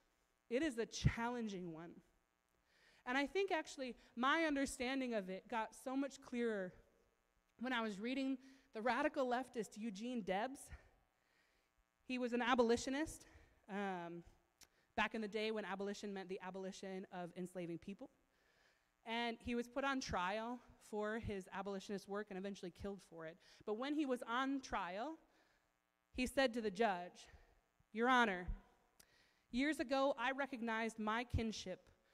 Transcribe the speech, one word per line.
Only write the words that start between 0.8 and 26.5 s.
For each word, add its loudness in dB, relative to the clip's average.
challenging 0
one. -14
And 2
I 4
think 2
actually -2
my 6
understanding 0
of -2
it -8
got -2
so -6
much -2
clearer 0
when -2
I 2
was -2
reading -2
the -6
radical 2
leftist -2
Eugene -4
Debs. -2
He -2
was 0
an 4
abolitionist, 4
um, -4
back 2
in 0
the -2
day 0
when -2
abolition -4
meant -6
the -6
abolition -6
of -6
enslaving -6
people. -12
And -2
he 0
was 0
put -4
on 2
trial -2
for -2
his -4
abolitionist -4
work -4
and -6
eventually -6
killed -8
for -10
it. -10
But 2
when 0
he 4
was 2
on 2
trial, -4
he 0
said 4